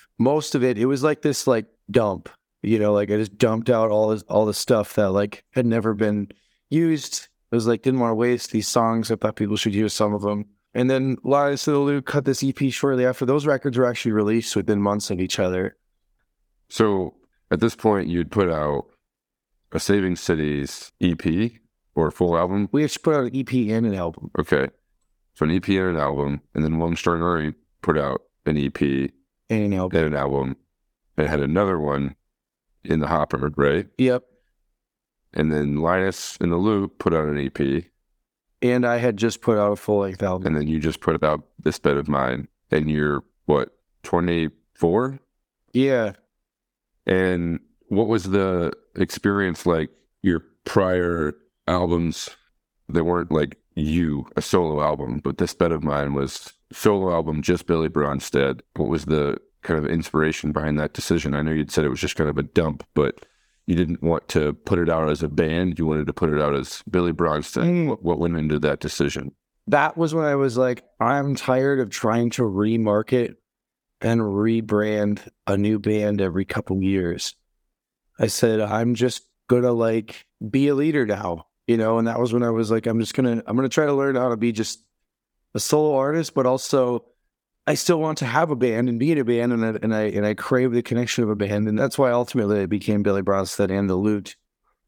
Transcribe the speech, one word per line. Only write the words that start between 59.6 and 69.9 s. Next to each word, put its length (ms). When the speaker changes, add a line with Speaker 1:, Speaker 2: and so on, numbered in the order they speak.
Speaker 2:
kind 200
of 80
inspiration 600
behind 260
that 140
decision? 400
I 80
know 120
you'd 180
said 160
it 20
was 120
just 160
kind 120
of 80
a 60
dump, 500
but 320
you 60
didn't 260
want 280
to 220
put 280
it 100
out 180
as 140
a 60
band. 500
You 80
wanted 220
to 40
put 160
it 140
out 140
as 340
Billy 220
Bronston. 500
Speaker 1:
Mm. 280
Speaker 2:
What, 120
what 160
went 180
into 220
that 220
decision? 520
Speaker 1:
That 280